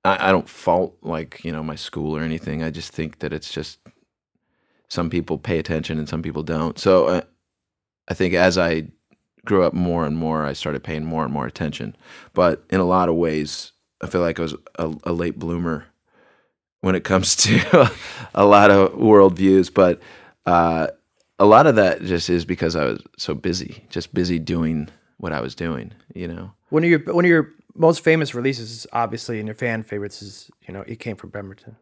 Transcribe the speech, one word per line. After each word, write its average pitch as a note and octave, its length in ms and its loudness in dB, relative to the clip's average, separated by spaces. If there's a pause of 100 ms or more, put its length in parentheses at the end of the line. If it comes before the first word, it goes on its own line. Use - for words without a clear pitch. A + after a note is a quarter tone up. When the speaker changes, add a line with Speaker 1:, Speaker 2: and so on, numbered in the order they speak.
Speaker 1:
I, F#2+ 240 0
I F#2+ 40 4
don't F#2 160 0
fault, F2 540 -2
like, - 420 -10
you E2+ 80 -8
know, D#2 100 -8
my D#2 120 -8
school D2+ 420 -8
or D2+ 40 -6
anything. D#2+ 420 -6
I D#2+ 80 -4
just D#2 220 -14
think D#2+ 280 -10
that D2+ 120 -8
it's D#2 200 -12
just - 260 -12 (1080)
some E2+ 220 -6
people D#2+ 280 -4
pay E2+ 200 -4
attention D#2+ 400 -6
and D2+ 100 -8
some D#2+ 140 -8
people D#2 200 -8
don't. D#2 360 -6
So, F#2 280 4
uh, F2 140 0 (880)
I F#2 60 -6
think F2+ 200 -2
as F2 220 4
I E2 320 -2 (560)
grew F#2+ 200 2
up D#2+ 100 0
more E2+ 320 0
and D2+ 100 -4
more, D#2+ 280 -4
I C#2+ 80 -4
started C#2+ 320 -8
paying D#2 200 -8
more D#2+ 200 -4
and C2 80 -6
more C#2 140 -6
attention. D2 500 -8 (380)
But F2 360 2
in F#2 100 0
a F2+ 40 2
lot F2+ 240 2
of E2 80 0
ways, D#2 560 -4 (300)
I - 40 -10
feel F2 140 -4
like E2+ 180 -2
I E2+ 40 -4
was D#2+ 120 -6 (240)
a, D#2+ 160 -6 (100)
a F2 80 -6
late E2+ 260 -6
bloomer E2 480 -6 (960)
when F#2 120 0
it F2 100 -4
comes F#2+ 320 0
<laughs> - 80 0
to A#2 460 4 (440)
a F#2+ 120 6
lot G2+ 240 8
of G2 220 6
worldviews. F#2+ 800 6
But, F2+ 280 2 (460)
uh, E2+ 420 2 (500)
a G2 60 6
lot A2 220 8
of C#3+ 100 4
that G2 260 2
just F2 280 -4
is F2 140 0
because E2+ 320 -4
I D2+ 100 -2
was G#1+ 160 -4 (160)
so - 160 -6
busy, - 560 -8
just - 240 -10
busy F2+ 240 -2
doing D#2+ 500 -4 (300)
what D#2+ 140 -8
I D2 80 -4
was B1 140 -10
doing, E2 380 -10 (220)
you F2 140 -12
know? F2 240 -14 (180)
Speaker 2:
One D#3 140 0
of E3+ 60 2
your, D#3+ 100 4
one F3 240 -2
of F3+ 40 4
your D#3+ 240 2 (220)
most D#3+ 280 2
famous D#3+ 320 0
releases, A#2+ 580 -6
obviously, A#2 460 -6
and G#2+ 80 -8
your G#2+ 80 -10
fan A2+ 280 -6
favorites G#2 400 -12
is, - 280 -20 (160)
you - 60 -16
know, F#2+ 100 -14
It A2+ 160 -14
Came A2 180 -10
From - 140 -20
Bremerton. G2+ 520 -16